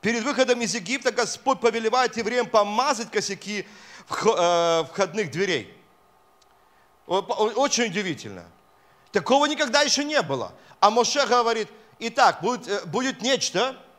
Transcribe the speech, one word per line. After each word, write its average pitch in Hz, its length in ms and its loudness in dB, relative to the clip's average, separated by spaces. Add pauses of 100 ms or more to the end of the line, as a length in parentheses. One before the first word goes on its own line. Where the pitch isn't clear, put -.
Перед 226 200 -2
выходом 240 380 2
из 202 140 -4
Египта 240 380 -4
Господь - 480 -2
повелевает 233 580 0
евреям 233 280 -2
помазать 220 640 0
косяки 202 560 -6 (400)
вх-, - 300 0
э, 170 480 2
входных 185 460 -4
дверей. 156 420 -4 (1300)
О-, 185 200 0
о-, 214 280 0
очень 240 320 2
удивительно. 156 580 -6 (680)
Такого 269 340 4
никогда 285 340 0
ещё 285 220 0
не 294 180 0
было. 131 320 -4 (280)
А 208 100 8
Моше 240 360 2
говорит: 226 440 2 (300)
"Итак, 226 420 2
будет, 208 260 -2
э, 196 160 -4
будет 190 380 -4
нечто 254 540 0 (220)